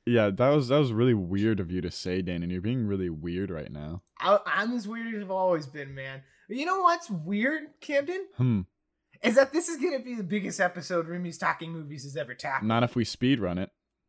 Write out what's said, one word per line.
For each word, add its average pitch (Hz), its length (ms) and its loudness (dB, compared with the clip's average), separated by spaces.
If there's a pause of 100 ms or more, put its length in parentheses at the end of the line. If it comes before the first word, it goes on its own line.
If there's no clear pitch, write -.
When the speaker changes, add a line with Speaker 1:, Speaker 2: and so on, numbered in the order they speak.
Speaker 1:
Yeah, 113 260 4
that 117 200 4
was, 147 180 4
that 139 100 6
was 139 140 4
really 120 220 4
weird 98 460 2
of 87 100 -4
you 90 100 -2
to 85 120 -4
say, 92 300 -2
Dan, 87 200 -4
and 87 80 -2
you're 90 100 -2
being 113 280 0
really 95 200 0
weird 85 420 -4
right 78 200 -8
now. 76 320 -8 (160)
Speaker 2:
I, 196 260 4
I'm 196 320 -2
as 202 120 -6
weird 226 260 -8
as 208 80 -6
I've 190 80 -8
always 185 360 2
been, 139 280 -12
man. 135 280 -10 (260)
You 262 180 -4
know 381 140 0
what's 339 280 4
weird, 208 600 -2 (120)
Camden? 302 460 -2 (100)
Speaker 1:
Hmm. 123 240 2 (600)
Speaker 2:
Is 220 140 4
that 269 160 6
this 330 160 0
is 330 80 -6
gonna 269 240 -2
be 247 160 -10
the 214 80 -4
biggest 190 360 -2
episode 180 460 0
Roomies 175 320 -6
Talking 165 320 -4
Movies 151 320 -10
has 139 140 -10
ever 127 180 -8
tackled. 135 320 -4
Speaker 1:
Not 113 160 4
if 120 140 0
we 117 80 4
speed 127 340 2
run 90 200 -2
it. 98 120 -4 (380)